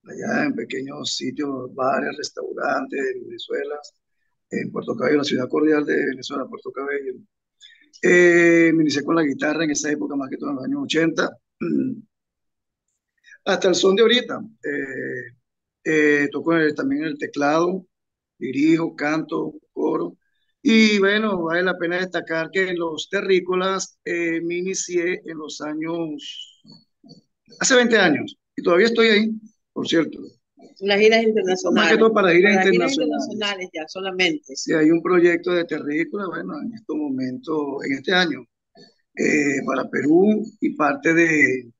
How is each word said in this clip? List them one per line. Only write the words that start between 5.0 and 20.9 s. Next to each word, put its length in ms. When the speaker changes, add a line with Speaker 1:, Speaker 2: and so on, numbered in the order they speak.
Speaker 1:
la 60
ciudad 240
cordial 380
de 200
Venezuela, 400
Puerto 260
Cabello. 420
Eh, 720
me 80
inicié 200
con 140
la 80
guitarra 400
en 60
esa 200
época, 240
más 160
que 60
todo 140
en 60
los 80
años 180
ochenta, 480
<clears throat> 1800
hasta 240
el 60
son 220
de 60
ahorita. 380
Eh, 680
eh, 460
toco 240
el, 200
también 300
el 140
teclado, 680
dirijo, 560
canto, 600
coro. 440
Y 360